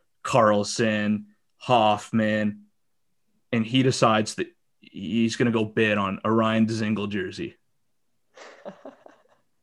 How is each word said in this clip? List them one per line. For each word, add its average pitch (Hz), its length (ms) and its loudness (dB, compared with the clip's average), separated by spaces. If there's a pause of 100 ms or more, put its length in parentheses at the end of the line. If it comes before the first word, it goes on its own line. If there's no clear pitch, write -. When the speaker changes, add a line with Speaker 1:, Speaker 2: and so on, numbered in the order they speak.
(220)
Speaker 1:
Carlson, 107 1040 0 (320)
Hoffman, 107 1040 0 (880)
and 113 120 0
he 127 180 0
decides 110 520 2
that - 120 -6 (340)
he's 113 560 -2
gonna 123 120 2
go 110 160 0
bid 107 320 0
on 98 260 -2
a 107 80 0
Ryan 110 360 2
Dzingel 107 420 -2
jersey. 92 520 -8
Speaker 2:
<laughs> - 1120 -20 (880)